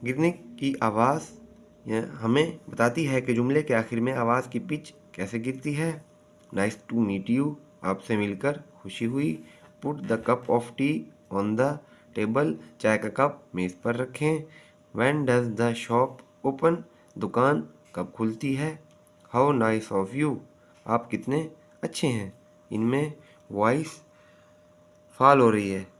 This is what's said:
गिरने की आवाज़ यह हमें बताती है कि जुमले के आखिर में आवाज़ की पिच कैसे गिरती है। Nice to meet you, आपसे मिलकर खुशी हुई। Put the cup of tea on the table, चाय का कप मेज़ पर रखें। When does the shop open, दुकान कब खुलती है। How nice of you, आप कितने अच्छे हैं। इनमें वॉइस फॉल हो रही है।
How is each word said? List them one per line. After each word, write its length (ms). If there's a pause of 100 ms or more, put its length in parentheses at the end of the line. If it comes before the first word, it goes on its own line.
गिरने 280
की 520
आवाज़ 460 (580)
यह 260
हमें 460 (100)
बताती 360
है 160
कि 120
जुमले 300
के 100
आखिर 260
में 140
आवाज़ 360
की 100
पिच 340 (220)
कैसे 240
गिरती 340
है। 320 (500)
Nice 200
to 320
meet 320
you, 160 (280)
आपसे 340
मिलकर 440 (200)
खुशी 240
हुई। 380 (420)
Put 160
the 160
cup 320
of 120 (200)
tea 180 (340)
on 220
the 220 (420)
table, 340 (260)
चाय 180
का 120
कप 340 (120)
मेज़ 280
पर 120
रखें। 480 (540)
When 320
does 320
the 140
shop 340 (440)
open, 240 (400)
दुकान 520 (260)
कब 160
खुलती 420
है। 300 (520)
How 180
nice 380
of 300
you, 140 (520)
आप 200
कितने 440 (320)
अच्छे 240
हैं। 260 (380)
इनमें 420 (380)
वॉइस 500 (1160)
फॉल 220
हो 100
रही 200
है। 300